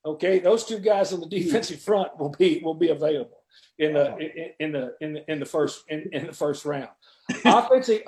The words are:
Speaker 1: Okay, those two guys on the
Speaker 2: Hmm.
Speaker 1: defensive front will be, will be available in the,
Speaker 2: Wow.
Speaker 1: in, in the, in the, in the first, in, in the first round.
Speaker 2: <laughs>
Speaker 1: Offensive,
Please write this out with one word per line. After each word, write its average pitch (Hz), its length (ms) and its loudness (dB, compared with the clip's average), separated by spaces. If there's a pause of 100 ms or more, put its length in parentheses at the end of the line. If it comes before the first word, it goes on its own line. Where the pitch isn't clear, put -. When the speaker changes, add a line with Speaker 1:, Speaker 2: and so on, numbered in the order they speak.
Speaker 1:
Okay, 175 360 0
those 214 240 2
two 220 160 -8
guys 196 320 2
on 175 80 -4
the 165 60 -10
Speaker 2:
Hmm. 165 40 -16
Speaker 1:
defensive 170 500 -2
front 196 380 0
will 147 120 -4
be, 175 320 4
will 160 120 -2
be 165 140 2
available 147 560 -2 (340)
in 151 160 2
the, 143 160 4
Speaker 2:
Wow. - 80 -8
Speaker 1:
in, 160 400 -10
in 156 140 -6
the, 127 280 -6
in 156 120 -6
the, 151 200 -8
in 151 60 -2
the 139 80 -8
first, 147 420 -2
in, 156 240 -8
in 147 140 -6
the 160 60 -12
first 143 320 -4
round. 139 260 -6 (260)
Speaker 2:
<laughs> - 280 -6
Speaker 1:
Offensive, 240 640 4